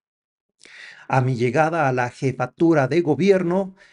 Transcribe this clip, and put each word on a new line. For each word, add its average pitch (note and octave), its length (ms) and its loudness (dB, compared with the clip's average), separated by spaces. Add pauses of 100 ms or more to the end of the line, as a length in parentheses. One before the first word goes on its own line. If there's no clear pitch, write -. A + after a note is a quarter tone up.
(1080)
A C3 140 2
mi B2+ 140 -2
llegada D3 520 0
a C3 40 -2
la B2 180 -4
jefatura C3+ 760 0
de D3+ 140 0
gobierno, F#3 720 0 (180)